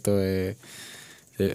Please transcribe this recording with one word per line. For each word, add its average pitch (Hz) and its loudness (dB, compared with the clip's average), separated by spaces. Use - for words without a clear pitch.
to 101 4
je, 95 0
to - -2
je 101 2